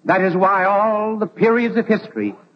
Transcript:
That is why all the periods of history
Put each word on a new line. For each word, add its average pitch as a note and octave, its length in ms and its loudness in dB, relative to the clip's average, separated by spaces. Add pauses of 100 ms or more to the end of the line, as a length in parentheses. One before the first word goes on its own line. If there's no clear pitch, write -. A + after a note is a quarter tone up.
That F#3 160 2
is F#3 140 0
why F#3 300 2
all G#3+ 520 0
the G#3 100 -4
periods A3+ 480 0
of - 120 0
history G#2+ 480 -4 (200)